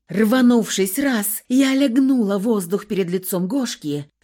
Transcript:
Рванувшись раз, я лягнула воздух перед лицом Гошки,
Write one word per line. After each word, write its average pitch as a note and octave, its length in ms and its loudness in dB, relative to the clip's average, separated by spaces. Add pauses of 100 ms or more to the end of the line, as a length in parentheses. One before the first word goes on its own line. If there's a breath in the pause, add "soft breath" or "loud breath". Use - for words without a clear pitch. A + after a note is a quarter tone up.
Рванувшись A3 880 2
раз, B3+ 500 -2
я C4+ 260 2
лягнула C4 640 2
воздух G3+ 480 -2
перед F#3 240 -4
лицом F#3 380 -4
Гошки, E3+ 640 -6 (140)